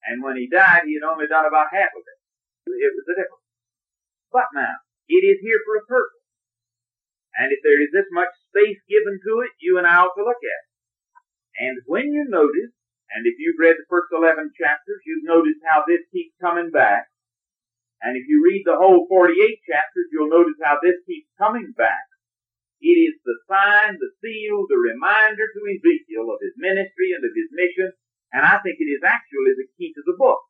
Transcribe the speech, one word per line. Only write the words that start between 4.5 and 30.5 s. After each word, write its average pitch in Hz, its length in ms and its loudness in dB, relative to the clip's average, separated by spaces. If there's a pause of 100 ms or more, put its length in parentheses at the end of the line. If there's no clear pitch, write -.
now, 131 220 -4 (320)
it 370 160 4
is - 160 4
here 220 240 0
for 214 120 -4
a 214 100 -4
purpose. - 360 -2 (1120)
And 135 160 -2
if 139 120 -4
there 147 180 4
is 147 100 -2
this 196 200 0
much 180 200 -2 (160)
space 208 400 0
given 202 320 0
to 220 200 -2
it, 247 100 -6 (100)
you 180 160 2
and 175 100 0
I 175 180 6
ought 180 100 -2
to 208 100 -4
look 240 160 -2
at 110 240 -10
it. - 40 -20 (920)
And 127 280 -8
when 247 260 -4
you 294 160 -4
notice, 170 440 0 (380)
and 113 160 -6
if 120 120 -2
you've 160 200 -4
read 165 200 6
the 156 100 -20
first 175 240 -2
eleven 160 460 0
chapters, 151 480 -6
you've 156 180 -8
noticed 156 400 2
how 156 220 2
this 170 260 0
keeps 175 260 -10
coming 170 320 -4
back. 117 360 2 (960)
And 120 140 -6
if 127 120 -12
you 151 160 4
read 196 220 2
the - 100 2
whole 180 320 6
forty-eight 185 560 2
chapters, 160 480 -4
you'll 151 160 -2
notice 160 340 0
how 147 200 0
this 180 240 2
keeps - 320 -14
coming 208 380 -4
back. 110 260 -2 (760)
It - 180 4
is 165 260 2
the - 140 -6 (100)
sign, 202 500 2
the - 220 -10
seal, 214 480 -6
the 415 80 2
reminder 214 720 0
to 208 120 -14 (100)
Ezekiel - 580 -2
of - 140 -8
his - 140 -8
ministry 190 580 -4
and 156 100 -8
of 170 80 -4
his 165 200 -6
mission, 180 400 -4 (400)
and 135 120 -2
I 190 160 4
think 165 200 -8
it 147 100 -4
is 143 160 -6
actually 139 500 0
the 131 220 -10
key 170 160 -12
to 147 100 -18
the 175 140 -4
book. 262 320 2